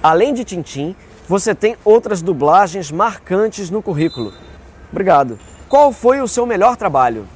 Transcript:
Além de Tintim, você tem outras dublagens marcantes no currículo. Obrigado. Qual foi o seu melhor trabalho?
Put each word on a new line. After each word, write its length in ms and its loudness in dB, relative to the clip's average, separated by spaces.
Além 320 4
de 120 -6
Tintim, 500 -10
você 240 0
tem 320 -2
outras 380 2
dublagens 680 0
marcantes 760 -4
no 140 -6
currículo. 500 -4
Obrigado. 440 0
Qual 220 4
foi 300 0
o 80 -2
seu 180 -2
melhor 300 2
trabalho? 600 -2